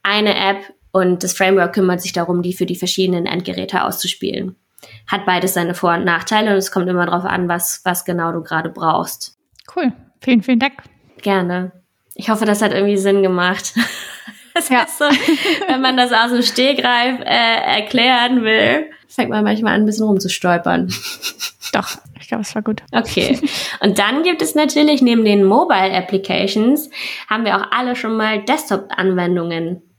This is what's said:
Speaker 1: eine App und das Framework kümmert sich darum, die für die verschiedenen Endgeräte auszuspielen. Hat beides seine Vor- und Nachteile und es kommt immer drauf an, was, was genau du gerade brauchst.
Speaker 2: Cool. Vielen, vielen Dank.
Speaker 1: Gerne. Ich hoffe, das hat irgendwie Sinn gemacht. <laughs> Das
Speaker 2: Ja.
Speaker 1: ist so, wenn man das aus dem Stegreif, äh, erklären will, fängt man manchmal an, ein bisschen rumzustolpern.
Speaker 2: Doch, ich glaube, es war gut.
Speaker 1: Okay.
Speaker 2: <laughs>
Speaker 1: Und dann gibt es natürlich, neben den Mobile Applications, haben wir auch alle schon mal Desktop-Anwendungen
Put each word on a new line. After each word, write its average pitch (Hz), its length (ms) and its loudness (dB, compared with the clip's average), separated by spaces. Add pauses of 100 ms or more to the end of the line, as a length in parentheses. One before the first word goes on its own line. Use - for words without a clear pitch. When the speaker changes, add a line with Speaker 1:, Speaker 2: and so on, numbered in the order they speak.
Speaker 1:
eine 208 340 2
App 196 200 0 (340)
und 180 320 2
das 185 100 -4
Framework 190 400 2
kümmert 185 280 2
sich - 120 -10
darum, 175 300 -2
die 180 100 -2
für 180 140 -2
die 180 80 -4
verschiedenen 180 500 -2
Endgeräte 185 580 -4
auszuspielen. - 720 -6 (520)
Hat 196 180 -4
beides 180 300 0
seine 175 180 -2
Vor- 170 220 0
und 175 100 -4
Nachteile 208 460 0
und 196 60 4
es 190 140 -2
kommt 180 160 -2
immer 175 200 0
drauf 175 180 -2
an, 180 240 -2
was, 175 340 -4
was 175 220 -4
genau 170 260 -2
du 165 120 -6
gerade 160 260 -4
brauchst. - 680 -4 (400)
Speaker 2:
Cool. 294 160 0 (300)
Vielen, 240 220 4
vielen 247 160 2
Dank. 277 240 -4 (400)
Speaker 1:
Gerne. 180 480 -2 (420)
Ich - 160 -8
hoffe, 220 160 0
das 208 160 2
hat 214 120 0
irgendwie 202 240 2
Sinn 196 260 2
gemacht. 180 560 0
<laughs> 233 40 2 (720)
Das 330 140 -2
Speaker 2:
Ja. 247 160 2
Speaker 1:
ist - 140 -8
so, 294 80 0 (600)
wenn 262 140 0
man 262 140 0
das 247 160 2
aus 233 200 4
dem 247 100 2
Stegreif, 247 800 2
äh, 226 580 2
erklären 240 640 2
will, 220 460 2 (200)
fängt - 220 -2
man 214 120 0
manchmal 214 300 2
an, 208 80 2
ein 214 40 4
bisschen 214 200 0
rumzustolpern. 180 880 0 (800)
Speaker 2:
Doch, - 240 -4 (220)
ich - 80 -20
glaube, 226 140 -6
es - 140 -10
war 220 60 -4
gut. 214 200 -4 (100)
Speaker 1:
Okay. - 480 0 (220)
Speaker 2:
<laughs> - 200 -10
Speaker 1:
Und 208 180 2
dann 240 240 0
gibt 349 180 0
es 320 140 -4
natürlich, 302 460 4
neben 233 240 4
den 202 180 6
Mobile 196 500 4
Applications, 196 960 0 (400)
haben 220 160 0
wir 196 120 2
auch 196 140 -2
alle 247 240 -2
schon 226 200 -4
mal 214 280 0
Desktop-Anwendungen 180 1400 -2 (180)